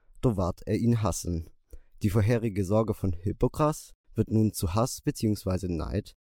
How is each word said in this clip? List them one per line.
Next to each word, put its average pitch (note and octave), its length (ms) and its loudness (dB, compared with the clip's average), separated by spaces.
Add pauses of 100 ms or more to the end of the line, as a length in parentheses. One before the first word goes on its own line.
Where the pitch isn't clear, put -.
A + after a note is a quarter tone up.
(220)
so A2 160 2
ward F#2 260 -2
er G#2+ 120 0
ihn A#2 260 2
hassen. E2+ 480 -2 (520)
Die G#2+ 60 2
vorherige G#2+ 560 2
Sorge G#2+ 300 2
von F#2+ 180 -2
Hippokras C3+ 800 -2 (220)
wird G#2+ 160 0
nun G#2+ 240 4
zu F2+ 200 -2
Hass A2+ 280 0
beziehungsweise G2 680 -2
Neid E2+ 440 -4 (160)